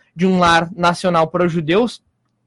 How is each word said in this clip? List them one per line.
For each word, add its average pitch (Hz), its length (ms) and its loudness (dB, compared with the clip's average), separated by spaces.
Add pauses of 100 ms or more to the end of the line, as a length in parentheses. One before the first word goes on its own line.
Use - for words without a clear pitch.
(160)
de 175 120 -2
um 185 120 2
lar 170 380 2
nacional 175 500 0
para 175 180 -2
os 170 80 0
judeus 175 480 -2 (460)